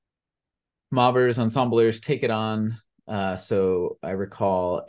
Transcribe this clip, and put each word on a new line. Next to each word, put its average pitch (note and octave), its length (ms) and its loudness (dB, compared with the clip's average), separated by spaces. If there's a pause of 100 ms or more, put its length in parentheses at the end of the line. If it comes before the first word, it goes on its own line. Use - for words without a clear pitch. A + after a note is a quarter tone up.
(880)
mobbers, B2+ 500 4
ensemblers A2+ 600 2
take C3 240 -4
it A2+ 80 0
on. A2 460 -2 (300)
Uh, G2 280 -4
so F#2 680 -2
I D#2+ 80 -6
recall F#2+ 760 -2